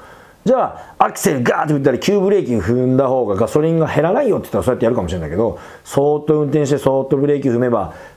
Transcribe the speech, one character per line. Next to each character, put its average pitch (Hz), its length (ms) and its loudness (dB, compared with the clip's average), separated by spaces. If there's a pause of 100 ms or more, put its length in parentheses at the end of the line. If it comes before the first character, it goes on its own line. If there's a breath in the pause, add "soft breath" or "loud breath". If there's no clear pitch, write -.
(460 loud breath)
じ 214 80 4
ゃ - 440 -4
あ、 - 80 4
ア - 60 -2
ク - 80 -12
セ - 140 2
ル 127 100 -2
ガ - 200 0
ー - 20 -2
ッ - 20 -6
て 151 60 0
踏 147 60 0
ん 135 40 -4
だ 139 80 4
り、 123 80 0
急 202 200 2
ブ 190 120 2
レ 208 80 4
ー 127 60 -2
キ 120 100 -2
踏 117 320 0
ん 127 100 2
だ 139 100 2
方 127 200 0
が 101 80 0
ガ 107 120 0
ソ 151 140 0
リ 160 100 0
ン 165 60 0
が 160 100 0
減 - 160 0
ら 170 100 2
な 269 100 0
い 254 60 0
よ 175 80 2
っ - 20 -2
て 110 60 -10
言 - 40 -18
っ - 40 -16
た 110 60 0
ら 95 40 -4
そ 127 80 0
う - 20 2
や 107 40 -2
っ - 20 -10
て - 60 0
や 113 40 4
る 120 60 0
か 104 80 -2
も 87 60 -4
し - 40 -6
れ 90 60 -6
な 78 80 -8
い - 20 -8
け 78 60 -6
ど、 110 240 -2 (240 loud breath)
そ 147 320 0
ー 147 80 -4
っ - 20 -10
と 151 140 2
運 151 60 0
転 143 200 0
し 123 40 -4
て、 143 80 2
そ 135 240 0
ー 135 40 -4
っ 135 40 -12
と 147 80 2
ブ 139 100 0
レ 147 80 2
ー 139 60 -4
キ 135 80 0
踏 117 100 2
め 123 100 0
ば、 101 240 -2 (240 loud breath)